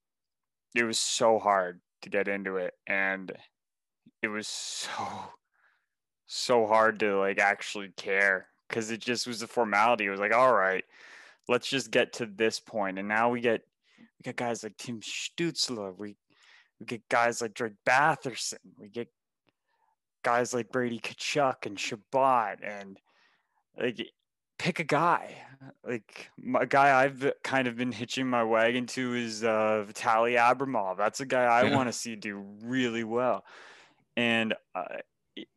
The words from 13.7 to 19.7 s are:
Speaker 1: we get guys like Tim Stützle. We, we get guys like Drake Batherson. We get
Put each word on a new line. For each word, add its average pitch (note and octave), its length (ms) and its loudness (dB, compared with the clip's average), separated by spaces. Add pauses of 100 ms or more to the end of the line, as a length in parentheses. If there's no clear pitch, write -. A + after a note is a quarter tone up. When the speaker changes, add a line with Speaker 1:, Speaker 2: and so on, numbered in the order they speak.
Speaker 1:
we - 260 -20
get B2 120 -8
guys A#2 280 -4
like G#2 140 -14
Tim A#2 220 -10
Stützle. A2+ 960 -6
We, G#2 180 -12 (640)
we A#2+ 60 -16
get A2+ 240 -10
guys A#2+ 320 2
like A2 120 -6
Drake A2+ 200 -6 (120)
Batherson. C3+ 680 2 (240)
We G#2 100 -20
get A#2 200 -10 (1160)